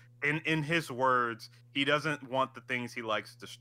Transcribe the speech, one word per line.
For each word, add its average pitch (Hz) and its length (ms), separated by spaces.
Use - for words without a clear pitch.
<laughs> - 220
in, 147 220
in 156 180
his 156 260
words, 123 580
he 139 100
doesn't 147 440
want 127 260
the 120 80
things 120 300
he 120 100
likes 107 340
dis-, - 240